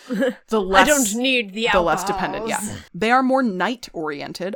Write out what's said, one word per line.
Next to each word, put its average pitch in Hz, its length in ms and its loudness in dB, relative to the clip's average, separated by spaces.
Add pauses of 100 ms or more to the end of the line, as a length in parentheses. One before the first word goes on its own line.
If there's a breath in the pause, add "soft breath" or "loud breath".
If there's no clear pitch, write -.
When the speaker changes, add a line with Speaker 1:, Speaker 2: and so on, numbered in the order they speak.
Speaker 1:
<laughs> 262 300 -2 (120)
Speaker 2:
The 220 120 2
Speaker 1:
"I - 20 -2
Speaker 2:
less, 190 240 6
Speaker 1:
don't 247 320 2
need 247 360 0
the 226 180 -2
Speaker 2:
the 190 80 4
less 170 220 0
dependent, 196 480 -4
Speaker 1:
alcohols." 208 260 -4
Speaker 2:
yeah. - 40 -14 (120)
They 196 160 -2
are 262 140 4
more 262 180 2
night-oriented, 180 1160 -4